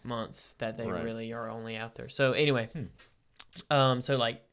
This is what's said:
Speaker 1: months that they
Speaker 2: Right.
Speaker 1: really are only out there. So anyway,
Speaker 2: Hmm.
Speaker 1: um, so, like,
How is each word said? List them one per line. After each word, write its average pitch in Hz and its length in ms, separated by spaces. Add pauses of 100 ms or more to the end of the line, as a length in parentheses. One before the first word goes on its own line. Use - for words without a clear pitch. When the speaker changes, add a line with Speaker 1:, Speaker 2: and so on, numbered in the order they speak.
Speaker 1:
months - 560
that 113 180
they 117 100
Speaker 2:
Right. 90 160
Speaker 1:
really 113 300
are 117 160
only 113 260
out 113 200
there. 123 120
So 131 260
anyway, 131 400
Speaker 2:
Hmm. 135 120 (920)
Speaker 1:
um, 131 260
so, 139 160
like, 117 360